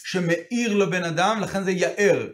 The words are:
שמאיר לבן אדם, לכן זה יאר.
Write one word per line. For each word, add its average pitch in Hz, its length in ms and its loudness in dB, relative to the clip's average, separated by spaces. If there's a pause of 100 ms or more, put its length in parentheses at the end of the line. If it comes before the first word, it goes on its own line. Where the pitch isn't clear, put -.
שמאיר 185 720 -2
לבן 185 300 2
אדם, 180 380 0
לכן 190 220 -4
זה 185 80 0
יאר. 175 640 2